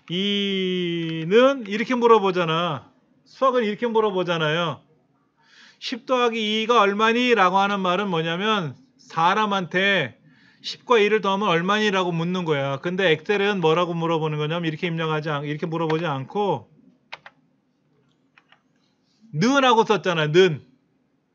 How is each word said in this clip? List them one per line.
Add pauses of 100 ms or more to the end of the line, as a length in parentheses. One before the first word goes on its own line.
이는
이렇게
물어보잖아. (360)
수학은
이렇게
물어보잖아요. (1000)
십
더하기
이가
얼마니?
라고
하는
말은
뭐냐면 (200)
사람한테 (400)
십과
이를
더하면
얼마니?
라고
묻는
거야.
근데
엑셀은
뭐라고
물어보는
거냐면
이렇게
입력하지
않-,
이렇게
물어보지
않고 (2500)
는하고
썼잖아.
는. (680)